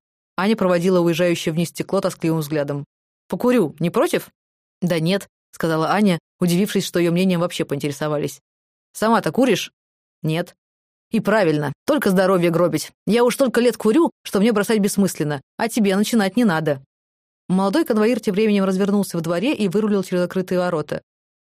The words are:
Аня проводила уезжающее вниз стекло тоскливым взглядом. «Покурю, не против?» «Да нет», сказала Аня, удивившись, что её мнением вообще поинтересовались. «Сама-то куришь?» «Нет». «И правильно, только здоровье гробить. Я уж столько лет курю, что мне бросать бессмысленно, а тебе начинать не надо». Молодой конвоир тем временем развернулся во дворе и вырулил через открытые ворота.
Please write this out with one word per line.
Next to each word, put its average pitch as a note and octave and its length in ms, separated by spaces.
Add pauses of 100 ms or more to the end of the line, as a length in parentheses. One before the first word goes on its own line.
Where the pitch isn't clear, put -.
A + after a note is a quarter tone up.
(360)
Аня G3+ 180
проводила F3+ 460
уезжающее E3+ 500
вниз D#3+ 200
стекло F#3+ 320
тоскливым E3 380
взглядом. C#3+ 440 (420)
«Покурю, G#3 540
не E3+ 80
против?» A#3 400 (540)
«Да E3+ 180
нет», F#3 280 (220)
сказала D#3+ 420
Аня, F#3 260 (220)
удивившись, F3+ 440
что - 140
её E3+ 120
мнением F3 300
вообще D#3 240
поинтересовались. D3 760 (520)
«Сама-то G#3+ 400
куришь?» B3 400 (500)
«Нет». D#3+ 320 (560)
«И A3 100
правильно, D#3 520 (140)
только B3 240
здоровье F#3 400
гробить. D#3+ 420 (140)
Я A#3 180
уж B3 100
столько A#3+ 280
лет A#3+ 160
курю, B3+ 320 (120)
что - 160
мне A3+ 140
бросать G#3 280
бессмысленно, E3+ 600 (160)
а A3 140
тебе G3 260
начинать G3+ 400
не A#3+ 80
надо». D#3 380 (640)
Молодой G3 380
конвоир A#3 340
тем G3 140
временем G#3 300
развернулся F#3+ 520
во E3 60
дворе F3 320
и G3+ 140
вырулил G3+ 340
через F3+ 200
открытые F3+ 360
ворота. F3+ 420 (440)